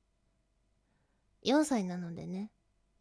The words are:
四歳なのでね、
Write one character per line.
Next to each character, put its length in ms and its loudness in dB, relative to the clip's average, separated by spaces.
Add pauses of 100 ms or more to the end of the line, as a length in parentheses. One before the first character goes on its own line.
(1400)
四 220 6
歳 180 2
な 140 -4
の 180 -8
で 100 -10
ね、 260 -6 (500)